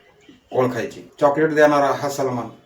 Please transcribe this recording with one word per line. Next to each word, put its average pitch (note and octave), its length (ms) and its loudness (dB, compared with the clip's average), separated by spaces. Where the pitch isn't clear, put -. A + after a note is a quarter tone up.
ओळखायची. A#2 580 -4
चॉकलेट D3+ 300 2
देणारा D3 360 4
हा C3 220 -2
सलमान B2 380 -4